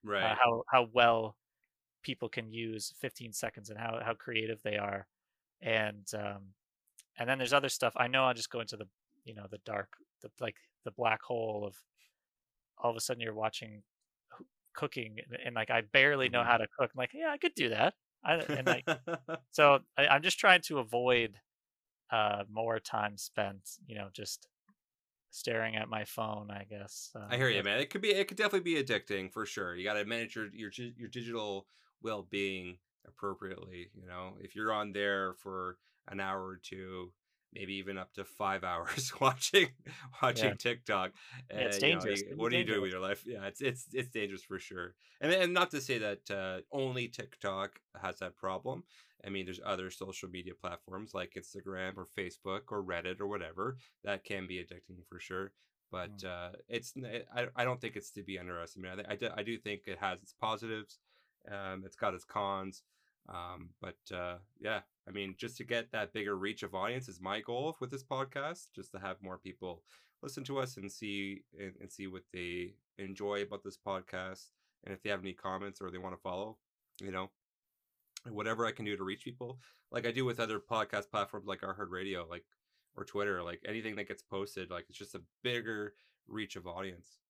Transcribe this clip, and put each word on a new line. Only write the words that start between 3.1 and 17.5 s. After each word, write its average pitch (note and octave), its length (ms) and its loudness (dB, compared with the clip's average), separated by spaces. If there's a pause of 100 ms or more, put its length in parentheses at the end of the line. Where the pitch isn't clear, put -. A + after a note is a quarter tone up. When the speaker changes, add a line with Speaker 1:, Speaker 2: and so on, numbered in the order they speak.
Speaker 1:
seconds G#2+ 380 -4
and G#2+ 100 -10
how, A2+ 240 -2
how A2+ 100 2
creative A2 480 -6
they G#2 140 0
are. G2+ 320 -2 (540)
And, G#2+ 520 2
um, G2+ 400 -6 (640)
and A#2+ 120 0
then C3+ 80 4
there's B2+ 160 4
other C#3 160 8
stuff. - 260 4
I B2 120 6
know C3 180 6
I'll B2+ 80 6
just A2+ 160 -2
go - 100 -2
into A2+ 160 -4
the, G#2 140 -8 (340)
you A2+ 100 -12
know, G2+ 160 -10
the G#2 100 -10
dark, G2+ 340 -4 (280)
the, - 80 -12 (120)
like, A2+ 160 -2 (260)
the - 80 -6
black A2+ 300 4
hole A2 440 -2
of G2 120 -8 (1000)
all A#2+ 140 2
of A2+ 60 -2
a - 20 -6
sudden B2 220 -2
you're A2+ 120 -4
watching G#2+ 500 -4 (540)
who, - 80 -16 (280)
cooking A2 520 -4
and, A#2+ 200 -10
and, A#2+ 100 -4
like, A2 140 0
I A#2 120 6
barely C3+ 460 8
know A#2+ 140 4
Speaker 2:
Mm-hmm. A#2+ 80 4
Speaker 1:
how A#2+ 80 10
to A2 100 4 (100)
cook. B2+ 160 4
I'm - 40 -8
like, B2+ 160 0
"Yeah, D#4 160 -2
I C#4+ 80 -2
could E4+ 180 0